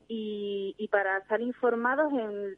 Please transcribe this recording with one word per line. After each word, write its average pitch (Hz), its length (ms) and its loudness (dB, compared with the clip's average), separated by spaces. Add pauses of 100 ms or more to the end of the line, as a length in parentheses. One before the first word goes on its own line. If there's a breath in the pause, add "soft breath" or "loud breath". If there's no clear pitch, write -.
y, 208 720 -4
y 214 80 -4
para 196 320 2
estar 214 220 0
informados 247 720 2
en, 208 440 -4